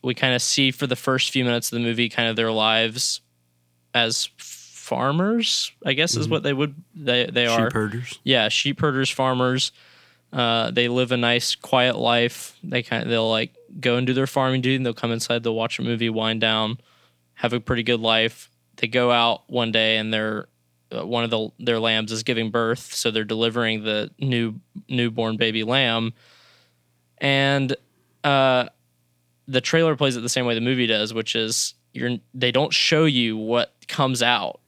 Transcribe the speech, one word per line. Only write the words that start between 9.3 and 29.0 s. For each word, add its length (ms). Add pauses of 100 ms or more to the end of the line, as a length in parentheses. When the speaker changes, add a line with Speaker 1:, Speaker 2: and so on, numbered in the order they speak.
Speaker 1:
Uh, 400
they 160
live 240
a 60
nice, 380
quiet 420
life. 680
They 200
kind, 260
they'll, 200
like, 260 (240)
go 180
and 80
do 80
their 140
farming 340
duty, 140
and 100
they'll 80
come 180
inside, 320
they'll 120
watch 240
a 40
movie, 260
wind 320
down, 380 (560)
have 180
a 60
pretty 240
good 180
life. 480 (280)
They 100
go 240
out 360
one 240
day, 260
and 160
they're, 340 (480)
uh, 100
one 180
of 60
the, 200 (100)
their 200
lambs 320
is 120
giving 280
birth, 420
so 180
they're 120
delivering 600
the 360
new, 400 (300)
newborn 480
baby 260
lamb. 500 (1040)
And, 560 (480)
uh, 420 (840)